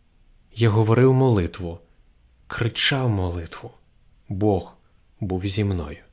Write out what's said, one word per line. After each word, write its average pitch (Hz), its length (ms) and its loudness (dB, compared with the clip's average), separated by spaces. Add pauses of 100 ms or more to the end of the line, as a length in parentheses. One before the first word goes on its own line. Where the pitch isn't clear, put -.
(540)
я 113 140 2
говорив 113 460 4
молитву, 92 640 0 (680)
кричав 127 640 -2
молитву, 87 600 -4 (580)
Бог 101 480 0 (440)
був 92 260 -4
зі 101 180 -2
мною». 90 320 -4 (160)